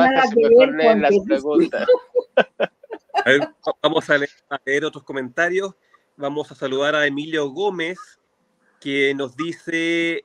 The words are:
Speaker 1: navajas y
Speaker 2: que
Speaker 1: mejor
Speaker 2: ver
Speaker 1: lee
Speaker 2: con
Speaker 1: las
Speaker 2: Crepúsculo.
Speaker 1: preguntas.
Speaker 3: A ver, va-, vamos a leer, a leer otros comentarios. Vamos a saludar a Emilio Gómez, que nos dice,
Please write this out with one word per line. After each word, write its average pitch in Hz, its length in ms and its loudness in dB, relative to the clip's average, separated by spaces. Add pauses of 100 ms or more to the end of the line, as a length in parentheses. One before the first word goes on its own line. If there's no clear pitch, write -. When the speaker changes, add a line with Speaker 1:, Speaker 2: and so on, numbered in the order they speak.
Speaker 1:
navajas 262 260 2
y 233 40 2
Speaker 2:
que 226 120 4
Speaker 1:
mejor 247 200 8
Speaker 2:
ver - 80 -4
Speaker 1:
lee - 100 2
Speaker 2:
con 220 160 4
Speaker 1:
las - 80 4
Speaker 2:
Crepúsculo. 202 300 0 (280)
Speaker 1:
preguntas. - 200 -4 (1200)
Speaker 3:
A - 180 -2
ver, - 100 6
va-, - 420 -6
vamos 151 280 0
a 147 80 2
leer, 143 120 -4 (180)
a 139 160 -8
leer 143 220 -2
otros 147 180 -12
comentarios. 170 680 -4 (420)
Vamos 143 340 -6
a - 40 -20
saludar 139 400 -2
a 147 120 2
Emilio 147 440 -4
Gómez, 180 480 -4 (840)
que 139 340 0
nos 131 220 -8
dice, 165 880 -4